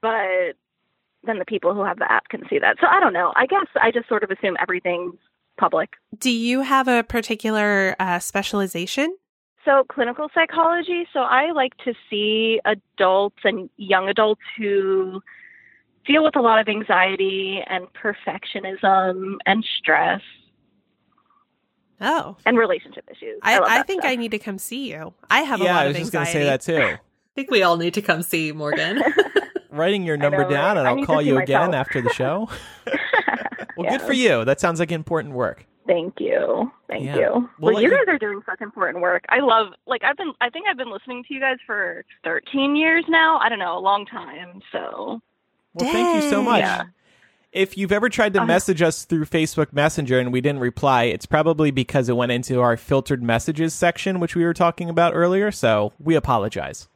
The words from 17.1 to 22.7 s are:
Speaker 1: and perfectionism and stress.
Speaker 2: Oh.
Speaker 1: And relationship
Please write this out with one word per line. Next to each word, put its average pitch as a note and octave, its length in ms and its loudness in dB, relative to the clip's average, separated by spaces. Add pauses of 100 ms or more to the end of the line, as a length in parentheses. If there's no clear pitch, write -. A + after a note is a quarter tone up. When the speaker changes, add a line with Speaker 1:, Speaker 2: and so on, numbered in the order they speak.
Speaker 1:
and F#3 200 -6 (120)
perfectionism F#3+ 1400 -2 (100)
and G#3+ 180 2 (140)
stress. E3 420 2 (1800)
Speaker 2:
Oh. A#3+ 440 -2
Speaker 1:
And A#3+ 120 2
relationship F#3+ 520 -2